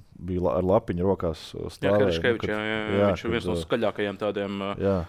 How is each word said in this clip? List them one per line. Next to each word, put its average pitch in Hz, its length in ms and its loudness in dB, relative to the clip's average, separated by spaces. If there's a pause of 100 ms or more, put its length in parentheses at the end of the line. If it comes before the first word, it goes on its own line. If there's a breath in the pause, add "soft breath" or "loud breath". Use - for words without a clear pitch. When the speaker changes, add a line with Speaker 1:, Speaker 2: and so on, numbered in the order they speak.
(120)
Speaker 1:
bija 90 320 -4
la-, 67 100 2
ar 90 160 2
lapiņu 95 320 2
rokās, 92 480 0
ā, 82 160 -10
Speaker 2:
Jā, - 80 -12
Speaker 1:
stāvēja, 101 240 2
nu, 104 60 6
Speaker 2:
Heriškevičs, 87 420 0
Speaker 1:
kad, 104 80 -2
Speaker 2:
jā, 107 80 -4
jā, 107 160 -2
Speaker 1:
jā, 101 320 2
Speaker 2:
viņš 87 160 -2
ir 95 80 -2
viens 107 80 -2
Speaker 1:
kad, 90 80 -2
Speaker 2:
no 87 80 -2
Speaker 1:
ā, 82 60 -4
Speaker 2:
skaļākajiem 104 580 0
tādiem, 101 400 -2
ā, 98 140 -4
Speaker 1:
jā. 98 180 2 (140)